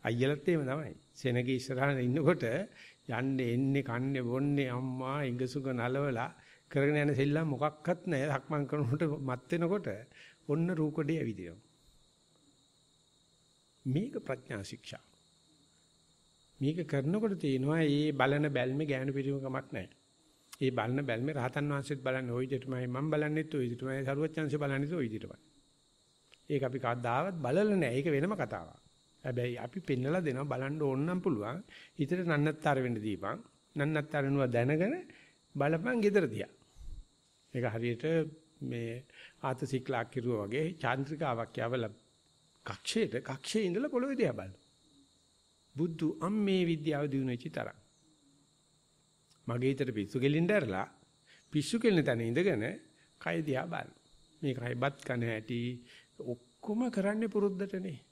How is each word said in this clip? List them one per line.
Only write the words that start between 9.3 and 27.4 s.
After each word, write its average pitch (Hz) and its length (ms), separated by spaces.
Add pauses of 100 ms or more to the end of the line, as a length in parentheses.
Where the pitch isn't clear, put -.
වෙනකොට 175 380 (580)
ඔන්න 156 260
රූකඩේ 156 480
ඇවිදිනවා. 95 440 (2250)
මේක 170 320
ප්‍රඥා 123 460
ශික්ෂා. - 400 (1600)
මේක 156 260
කරනකොට 185 520
තේනවා 139 420
මේ 151 320
බලන 139 380
බැල්මේ 135 380
ගෑනු 135 260
පිරිමකමක් 135 560
නැහැ. 98 200 (640)
මේ 135 180
බලන 123 340
බැල්මේ 123 280
රහතන් 143 360
වහන්සේත් 139 320
බලන්නේ 131 320
ඔය 127 120
විදිහටමයි, 127 420
මම 131 220
බලන්නේත් 151 440
ඔය 147 80
විදිහටමයි, 131 420
සරුවච්චන්සේ 147 560
බලන්නේත් 143 340
ඔය 165 100
විදිහටමයි. 110 340 (1080)
ඒක 139 180
අපි 131 160
කවදාවත් 123 560
බලලා 160 360